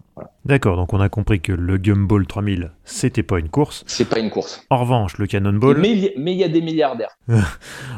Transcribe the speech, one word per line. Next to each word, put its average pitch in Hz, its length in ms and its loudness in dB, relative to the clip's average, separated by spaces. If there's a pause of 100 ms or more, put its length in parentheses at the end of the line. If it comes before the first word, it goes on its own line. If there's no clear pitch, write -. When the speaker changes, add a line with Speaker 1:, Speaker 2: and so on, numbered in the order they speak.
(160)
Speaker 1:
Voilà. - 160 -18 (140)
Speaker 2:
D'accord, 127 320 2
donc 90 160 -2
on 98 80 2
a 98 80 4
compris 104 320 0
que - 100 -4
le 87 260 0
Gumball 101 480 2
trois - 160 -6
mille, 92 300 -4 (140)
c'était - 380 -2
pas 95 160 -2
une 80 100 -4
course. - 380 -2
Speaker 1:
C'est - 220 -2
pas 113 100 0
une 110 100 -2
course. - 400 -8
Speaker 2:
En 131 80 4
revanche, 120 400 0
le 101 100 -2
Cannonball 104 500 2
Speaker 1:
Mais 196 140 4
il 196 140 2
y, 190 120 0
mais 160 140 -4
il 185 80 -2
y 190 40 2
a 175 40 2
des 165 140 2
milliardaires. 143 560 -2 (100)
Speaker 2:
<laughs> 117 80 2 (640)